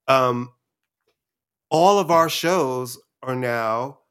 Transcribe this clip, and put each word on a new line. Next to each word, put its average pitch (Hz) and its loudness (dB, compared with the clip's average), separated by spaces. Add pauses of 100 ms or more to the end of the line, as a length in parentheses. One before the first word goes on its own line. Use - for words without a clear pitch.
um, 123 0 (1160)
all 185 4
of 165 -2
our 165 4
shows 131 -2 (240)
are 127 -8
now 120 -4 (120)